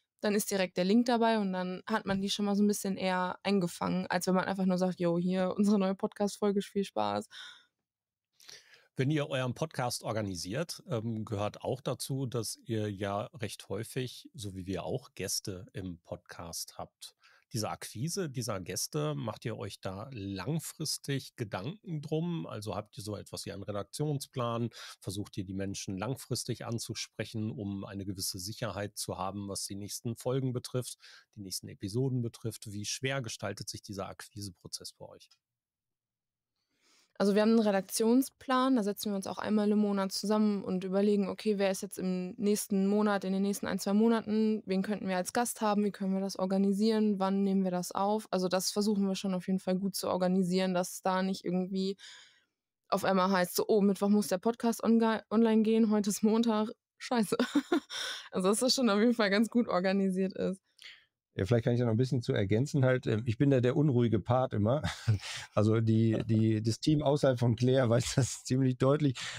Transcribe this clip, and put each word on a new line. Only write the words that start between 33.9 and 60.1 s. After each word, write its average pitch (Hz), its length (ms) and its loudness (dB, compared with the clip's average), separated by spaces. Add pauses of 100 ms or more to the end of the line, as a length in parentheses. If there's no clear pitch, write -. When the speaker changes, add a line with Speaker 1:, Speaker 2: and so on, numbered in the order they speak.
Speaker 2:
Akquiseprozess - 840 -14
bei - 120 -18
euch? - 220 -20 (1900)
Speaker 1:
Also 196 180 4
wir 214 60 6
haben 220 80 6
einen 226 100 6
Redaktionsplan, 233 1120 2
da 233 80 4
setzen 202 300 -2
wir 196 40 -2
uns 196 120 -4
auch - 100 -6
einmal 208 320 2
im 208 80 4
Monat 202 340 2
zusammen 208 520 2
und 185 180 -2
überlegen, 202 460 2
okay, 196 300 -2
wer 196 120 2
ist 196 120 -4
jetzt 196 160 -10
im 180 380 -2
nächsten 202 520 2
Monat, 208 360 2
in 190 80 -2
den 190 100 0
nächsten 202 260 -2
ein, 196 100 -2
zwei 196 140 0
Monaten, 220 720 2
wen 190 160 0
könnten 196 240 -4
wir 190 100 0
als 180 160 -2
Gast 240 280 -2
haben, 208 240 2
wie 202 80 0
können 190 220 -2
wir 190 60 0
das 196 180 -4
organisieren, 202 840 2
wann 196 240 2
nehmen 190 200 4
wir 185 60 2
das 180 220 -2
auf? 208 400 -2
Also 185 160 0
das 185 240 0
versuchen 202 340 2
wir 190 80 0
schon 190 200 -2
auf 185 120 -4
jeden 190 140 0
Fall 185 180 -2
gut 196 160 -4
zu - 140 -4
organisieren, 185 640 2
dass 180 280 -2
da 185 200 0
nicht 190 220 -4
irgendwie 190 520 -2 (920)
auf 196 160 0
einmal 190 260 4
heißt, 180 260 2
so, - 120 0
„Oh, 220 140 4
Mittwoch 202 280 4
muss 208 180 4
der 185 100 0
Podcast 233 460 0
onge-, 226 460 4
online 220 320 6
gehen, 220 280 4
heute 214 200 4
ist - 140 -2
Montag, 220 460 4 (280)
scheiße.“ - 400 0
<laughs> - 500 0 (440)
Also - 160 2
dass 214 120 4
das 247 140 4
schon 240 160 4
auf 202 100 4
jeden 240 140 6
Fall 208 160 2
ganz 208 200 4
gut 233 180 2
organisiert 190 680 2